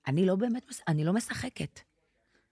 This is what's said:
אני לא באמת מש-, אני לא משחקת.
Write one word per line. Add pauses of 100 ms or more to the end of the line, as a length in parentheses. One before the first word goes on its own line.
אני
לא
באמת
מש-,
אני
לא
משחקת. (720)